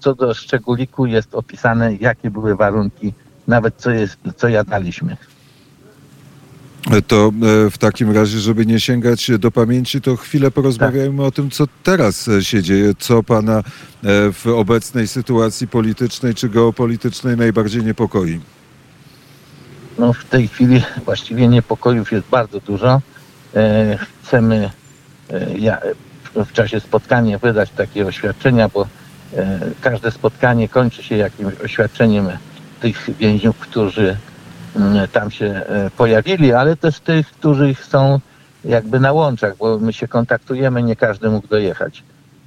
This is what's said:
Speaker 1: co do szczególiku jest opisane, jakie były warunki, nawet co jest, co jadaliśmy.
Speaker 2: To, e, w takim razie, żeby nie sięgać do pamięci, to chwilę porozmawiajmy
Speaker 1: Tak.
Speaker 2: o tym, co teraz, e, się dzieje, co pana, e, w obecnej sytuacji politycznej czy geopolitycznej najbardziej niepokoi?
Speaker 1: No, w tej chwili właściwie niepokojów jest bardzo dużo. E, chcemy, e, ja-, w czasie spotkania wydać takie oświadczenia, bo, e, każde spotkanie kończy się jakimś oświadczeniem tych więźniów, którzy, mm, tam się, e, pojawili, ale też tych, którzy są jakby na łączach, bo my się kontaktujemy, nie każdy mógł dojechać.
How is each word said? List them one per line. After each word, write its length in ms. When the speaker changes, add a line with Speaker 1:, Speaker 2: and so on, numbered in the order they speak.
Speaker 1:
co 140
do 200
szczególiku 720
jest 280
opisane, 600
jakie 360
były 260
warunki, 560
nawet 300
co 140
jest, 280
co 120
jadaliśmy. 680
Speaker 2:
To, 260
e, 40
w 80
takim 360
razie, 240
żeby 280
nie 140
sięgać 580
do 120
pamięci, 500
to 160
chwilę 340
porozmawiajmy 680
Speaker 1:
Tak. 100
Speaker 2:
o 40
tym, 200
co 140
teraz, 460
e, 160
się 180
dzieje, 360
co 240
pana, 360
e, 40
w 140
obecnej 640
sytuacji 600
politycznej 640
czy 140
geopolitycznej 880
najbardziej 480
niepokoi? 560
Speaker 1:
No, 140
w 120
tej 240
chwili 340
właściwie 440
niepokojów 640
jest 160
bardzo 320
dużo. 400
E, 440
chcemy, 480
e, 280
ja-, 220
w 180
czasie 280
spotkania 580
wydać 320
takie 360
oświadczenia, 640
bo, 180
e, 240
każde 300
spotkanie 580
kończy 340
się 140
jakimś 380
oświadczeniem 640
tych 380
więźniów, 400
którzy, 580
mm, 320
tam 220
się, 160
e, 500
pojawili, 560
ale 240
też 240
tych, 300
którzy 440
są 460
jakby 360
na 120
łączach, 440
bo 220
my 140
się 160
kontaktujemy, 760
nie 140
każdy 340
mógł 180
dojechać. 540